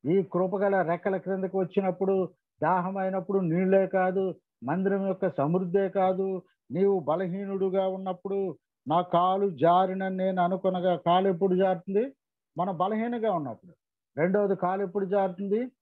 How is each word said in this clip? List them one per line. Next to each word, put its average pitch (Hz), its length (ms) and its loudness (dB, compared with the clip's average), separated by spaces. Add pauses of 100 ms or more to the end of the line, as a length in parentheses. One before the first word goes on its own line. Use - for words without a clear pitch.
ఈ 185 160 2
కృపగల 190 600 0
రెక్కల 175 340 -2
క్రిందకు 185 420 -4
వచ్చినప్పుడు 190 720 0 (340)
దాహమైనప్పుడు 190 760 -2
నీళ్లే 185 480 4
కాదు, 185 480 0 (300)
మందిరం 190 420 0
యొక్క 190 220 -2
సమృద్ధే 180 600 0
కాదు, 190 540 0 (300)
నీవు 196 260 2
బలహీనుడుగా 190 920 -2
ఉన్నప్పుడు, 190 680 -6 (320)
"నా 165 120 2
కాలు 185 500 2
జారినని 185 680 2
నేను 185 260 0
అనుకొనగా." 180 540 0
కాలు 185 320 2
ఎప్పుడు 185 280 2
జారుతుంది? 190 560 0 (460)
మనం 185 180 -2
బలహీనంగా 220 560 -2
ఉన్నప్పుడు. 139 400 -6 (480)
రెండవది 190 360 2
కాలు 190 260 -2
ఎప్పుడు 196 220 -4
జారుతుంది? 196 640 -2 (140)